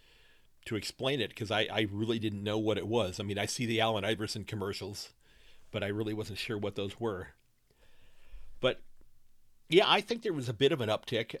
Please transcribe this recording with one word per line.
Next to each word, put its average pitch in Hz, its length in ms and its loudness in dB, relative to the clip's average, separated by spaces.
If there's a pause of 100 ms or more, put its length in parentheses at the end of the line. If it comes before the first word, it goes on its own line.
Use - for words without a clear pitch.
(680)
to 113 100 -2
explain 131 440 0
it 101 140 -2
'cause 107 160 -4
I, 107 220 4
I 107 180 2
really 110 280 0
didn't 104 260 -2
know 104 140 2
what 107 180 2
it 95 100 -2
was. 104 320 2
I 107 40 -6
mean, 101 160 -2
I 101 80 2
see 123 200 -2
the 110 140 2
Allen 110 240 4
Iverson 107 400 -2
commercials, 101 680 -6 (580)
but 104 120 -2
I 101 60 0
really 107 260 0
wasn't 104 240 -6
sure 107 200 -4
what 101 160 -2
those 98 260 -4
were. 95 280 -2 (1300)
But, - 220 0 (840)
yeah, 185 180 8
I 180 140 6
think 233 220 -4
there 208 100 0
was 131 160 -2
a 113 60 -4
bit 139 180 6
of 147 80 0
an 107 80 0
uptick. 110 520 0